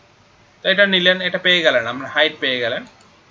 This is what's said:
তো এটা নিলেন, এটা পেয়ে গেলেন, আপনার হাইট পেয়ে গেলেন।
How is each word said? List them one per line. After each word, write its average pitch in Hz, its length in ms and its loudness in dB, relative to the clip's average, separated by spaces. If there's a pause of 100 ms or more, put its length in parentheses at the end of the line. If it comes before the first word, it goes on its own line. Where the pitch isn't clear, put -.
(600)
তো - 120 -6
এটা 196 200 4
নিলেন, 185 240 2 (100)
এটা 175 180 -4
পেয়ে 180 200 2
গেলেন, 127 260 2
আপনার 131 240 -10
হাইট 156 180 2 (100)
পেয়ে 127 200 -2
গেলেন। 123 200 -4 (480)